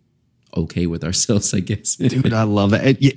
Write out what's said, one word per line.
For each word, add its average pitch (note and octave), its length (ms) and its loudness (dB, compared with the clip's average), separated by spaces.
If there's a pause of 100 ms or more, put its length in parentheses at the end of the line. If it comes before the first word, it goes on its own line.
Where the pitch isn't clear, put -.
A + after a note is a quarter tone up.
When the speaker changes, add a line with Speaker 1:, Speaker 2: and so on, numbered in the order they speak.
(560)
Speaker 1:
okay F2 320 -2
with E2 160 -6
ourselves, F#2 500 0
I G2+ 60 0
guess. - 360 -4
<laughs> - 20 -10
Speaker 2:
Dude, C3 360 2
I A2 100 0
love G2+ 280 2
that. - 140 2
It, C3+ 160 2
yeah, C3+ 160 4